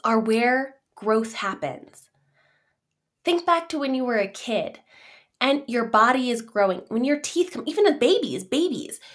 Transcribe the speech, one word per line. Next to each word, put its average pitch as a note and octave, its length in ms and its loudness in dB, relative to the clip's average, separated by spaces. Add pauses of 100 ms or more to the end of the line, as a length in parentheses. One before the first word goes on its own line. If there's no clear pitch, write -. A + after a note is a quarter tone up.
are A3+ 160 2
where A#3+ 560 0 (180)
growth A3 400 0
happens. - 760 -8 (1160)
Think F4 200 0
back E4 260 0
to D#4+ 80 -4
when C4+ 160 -2
you C4 100 -2
were A#3+ 140 0
a G3 100 0
kid G3+ 500 -6 (640)
and C#4 260 2
your A#3 200 -2
body A#3+ 440 4
is A3+ 120 -4
growing. G3 460 0
When A3+ 160 0
your D4 160 0
teeth F4 320 -2
come, A3+ 140 -8
even F4+ 180 2
the F#4 80 6
babies, B3+ 520 0
babies, C#4+ 560 -4 (140)